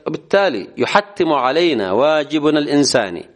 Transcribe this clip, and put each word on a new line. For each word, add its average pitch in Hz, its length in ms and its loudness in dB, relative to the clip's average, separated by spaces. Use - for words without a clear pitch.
وبالتالي 156 680 -2
يحتم 165 560 -2
علينا 131 600 0
واجبنا 151 640 0
الإنساني 131 760 0